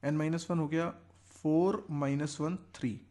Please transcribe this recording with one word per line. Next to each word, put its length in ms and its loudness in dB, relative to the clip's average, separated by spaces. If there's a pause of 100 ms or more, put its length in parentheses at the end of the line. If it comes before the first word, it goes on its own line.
n 100 0
minus 320 0
one 120 0
हो 100 0
गया 220 -2 (340)
फ़ोर 640 2
माइनस 500 -2
वन, 160 -2
थ्री। 440 -6 (100)